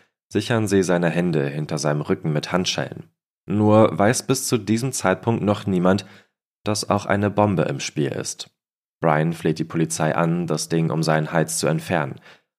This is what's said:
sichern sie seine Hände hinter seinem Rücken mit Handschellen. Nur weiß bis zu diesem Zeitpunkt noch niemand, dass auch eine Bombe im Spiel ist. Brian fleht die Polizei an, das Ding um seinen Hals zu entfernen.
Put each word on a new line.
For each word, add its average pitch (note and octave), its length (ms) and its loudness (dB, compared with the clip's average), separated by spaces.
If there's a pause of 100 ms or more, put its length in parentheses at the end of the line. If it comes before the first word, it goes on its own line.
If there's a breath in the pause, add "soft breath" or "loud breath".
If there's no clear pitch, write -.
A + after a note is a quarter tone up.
(280 soft breath)
sichern A2 380 0
sie G2 160 4
seine F2 260 2
Hände D#2+ 400 0
hinter D2+ 300 -6
seinem D2 220 0
Rücken D#2+ 320 -2
mit D2 180 -4
Handschellen. - 540 -4 (420)
Nur G#2+ 500 4
weiß G#2 300 2
bis C3+ 220 -2
zu A#2+ 100 0
diesem A2 320 -2
Zeitpunkt G2+ 500 0
noch G2+ 260 -2
niemand, F#2+ 380 2 (600 loud breath)
dass G#2 260 -4
auch G2+ 160 0
eine G2+ 240 2
Bombe G2+ 320 2
im C#2 160 -2
Spiel C#2 320 -4
ist. - 400 -10 (500)
Brian D#2+ 340 2
fleht D#2+ 260 -2
die D#2+ 40 -2
Polizei D#2+ 520 -2
an, E2+ 320 0
das D2+ 200 -4
Ding E2 220 0
um D#2 140 -2
seinen D#2 260 0
Hals D#2+ 280 0
zu - 100 0
entfernen. D#3+ 520 -2 (380 soft breath)